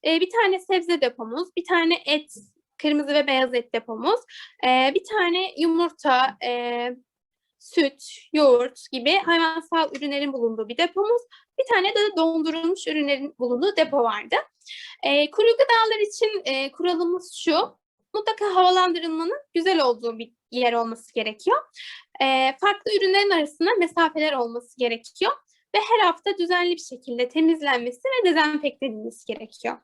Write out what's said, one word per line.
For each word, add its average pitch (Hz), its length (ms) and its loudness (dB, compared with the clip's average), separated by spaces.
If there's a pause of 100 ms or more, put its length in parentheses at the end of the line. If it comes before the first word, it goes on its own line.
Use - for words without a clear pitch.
Ee, 330 140 2
bir 370 80 0
tane 392 300 2
sebze 339 420 0
depomuz, 247 560 -4
bir 349 60 -6
tane 339 420 0
et, 302 260 -4 (460)
kırmızı 294 360 -2
ve 285 140 2
beyaz 262 260 0
et 240 220 -4
depomuz, 233 440 -2 (480)
ee, 262 280 4
bir 370 80 0
tane 370 540 -2
yumurta, 311 880 0
ee, 240 460 -4 (680)
süt, - 440 -2 (300)
yoğurt 254 580 2
gibi 262 200 0
hayvansal 330 840 0
ürünlerin 285 380 -4
bulunduğu 226 360 -4
bir 240 80 -8
depomuz, 403 440 0 (380)
bir 539 140 0
tane 381 160 2
de 415 280 0
dondurulmuş 330 680 -2
ürünlerin 285 520 -2
bulunduğu 254 380 -2
depo 285 260 2
vardı. 220 320 -2 (680)
Ee, 294 280 2
kuru 427 160 4
gıdalar 453 600 4
için, 427 380 -2
ee, 269 260 -4
kuralımız 349 640 -2 (100)
şu, 339 340 0 (360)
mutlaka 415 420 -4
havalandırılmanın 359 840 2 (140)
güzel 339 280 2
olduğu 233 380 -2
bir 226 120 -14 (200)
yer 240 220 0
olması 226 400 -4
gerekiyor. 214 440 -2 (640)
Ee, 262 400 2
farklı 403 360 0
ürünlerin 392 320 2
arasında 330 400 0 (100)
mesafeler 311 540 0
olması 240 460 -6
gerekiyor 240 520 -2 (440)
ve 415 40 4
her 440 260 4
hafta 359 320 0
düzenli 349 340 0
bir 330 100 -6
şekilde 247 480 -6
temizlenmesi 285 680 0
ve 508 300 0
dezenfekte 302 560 0
edilmesi 220 400 -10
gerekiyor. - 580 -10